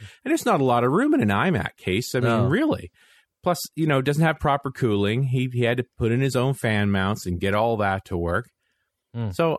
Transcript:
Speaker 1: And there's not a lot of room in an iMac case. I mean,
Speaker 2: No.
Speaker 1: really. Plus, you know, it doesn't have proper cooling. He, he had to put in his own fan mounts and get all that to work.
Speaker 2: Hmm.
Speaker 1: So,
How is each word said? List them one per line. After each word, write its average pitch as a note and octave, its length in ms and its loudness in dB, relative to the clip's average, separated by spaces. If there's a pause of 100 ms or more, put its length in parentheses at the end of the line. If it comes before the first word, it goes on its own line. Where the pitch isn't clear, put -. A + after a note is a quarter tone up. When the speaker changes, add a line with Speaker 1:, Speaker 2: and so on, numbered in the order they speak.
(240)
Speaker 1:
And C4 80 -4
there's D#4+ 140 0
not G#3 140 2
a C3+ 60 2
lot A#2+ 180 4
of B2+ 80 2
room C4 220 2
in C#4+ 80 2
an G#2 80 2
iMac A2 480 0
case. F#2+ 360 -4
I B2+ 60 0
mean, B2 100 2
Speaker 2:
No. A#2 180 2
Speaker 1:
really. F#3+ 440 -2 (500)
Plus, F3+ 160 0 (180)
you D#3+ 120 0
know, C#3+ 120 2
it C3 60 -2
doesn't D3 180 2
have D#3 160 0
proper C#3+ 320 -2
cooling. G#2+ 520 0
He, C3 300 0
he A#2+ 100 -2
had A#2 140 2
to B2 80 -2 (120)
put A#2 140 0
in A#2+ 100 0
his C3 140 0
own C3 180 0
fan G#2 380 0
mounts G2 340 -2
and F2+ 160 -4
get G2 120 0
all A2+ 240 0
that G2 280 -2
to F#2+ 120 -6
work. E2+ 320 -2 (640)
Speaker 2:
Hmm. A#2 180 -6
Speaker 1:
So, E3 280 -2